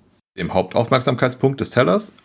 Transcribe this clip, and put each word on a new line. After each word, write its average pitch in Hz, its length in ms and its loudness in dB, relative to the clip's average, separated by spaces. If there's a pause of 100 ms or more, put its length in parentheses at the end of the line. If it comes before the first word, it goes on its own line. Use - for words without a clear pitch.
(380)
dem 85 160 -6
Hauptaufmerksamkeitspunkt 127 1080 0
des - 100 -4
Tellers 180 420 2 (140)